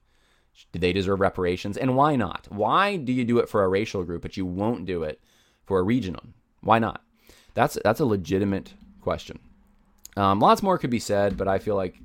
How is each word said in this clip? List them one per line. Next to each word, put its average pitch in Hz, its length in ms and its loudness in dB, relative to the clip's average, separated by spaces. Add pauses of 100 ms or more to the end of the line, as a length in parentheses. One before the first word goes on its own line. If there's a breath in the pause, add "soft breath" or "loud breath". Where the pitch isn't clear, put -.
(720)
Do 87 60 -8
they 90 140 2
deserve 95 280 0
reparations? 92 560 0
And 131 200 0
why 147 200 4
not? 95 340 -4
Why 156 460 0
do 127 160 -4
you 127 120 0
do 117 140 2
it - 100 2
for 104 160 2
a 95 40 2
racial 98 360 -2
group, 85 180 -8
but - 140 -12
you 95 100 -4
won't 92 400 -4
do 87 160 -4
it 78 180 -6 (440 soft breath)
for 95 140 0
a 92 40 2
regional? 98 420 -2 (360)
Why 110 180 4
not? 110 240 -2 (520 soft breath)
That's, - 300 0
that's 110 160 4
a 156 40 2
legitimate 98 680 0 (260)
question. - 380 -6 (800)
Um, 98 240 2
lots 208 220 4
more 185 160 0
could 135 120 -4
be 117 100 0
said, 101 360 0
but 98 120 -2
I 98 100 2
feel 104 160 -4
like 92 300 -4